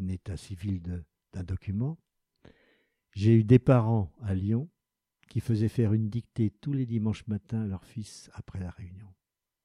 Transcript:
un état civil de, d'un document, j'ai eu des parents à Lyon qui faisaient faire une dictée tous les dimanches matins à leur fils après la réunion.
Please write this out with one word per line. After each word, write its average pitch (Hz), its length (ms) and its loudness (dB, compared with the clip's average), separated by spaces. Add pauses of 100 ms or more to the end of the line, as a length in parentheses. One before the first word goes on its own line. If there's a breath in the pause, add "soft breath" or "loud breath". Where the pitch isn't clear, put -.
un 95 60 -4
état 92 300 -6
civil 92 440 -6
de, 87 220 -8 (300)
d'un 92 100 -8
document, 101 560 -4 (1160 soft breath)
j'ai 107 200 4
eu 113 80 6
des 120 160 8
parents 113 640 4
à 98 160 -2
Lyon 110 340 -2 (580)
qui 113 120 -4
faisaient 113 260 0
faire 107 260 2
une 110 160 2
dictée 113 420 -2
tous - 220 -8
les 131 140 -2
dimanches 110 400 -2
matins 110 360 -4
à 107 40 -6
leur 95 180 -6
fils - 500 -14
après - 260 -12
la 87 100 -8
réunion. 95 420 -18 (520)